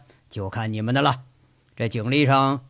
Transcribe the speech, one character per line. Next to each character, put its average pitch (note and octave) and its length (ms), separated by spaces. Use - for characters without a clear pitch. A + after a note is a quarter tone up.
就 G2 180
看 A2 240
你 G#2+ 120
们 A#2 100
的 C#3 80
了。 C#3 220
这 A2+ 140
警 A#2 240
力 C#3+ 160
上 C3+ 420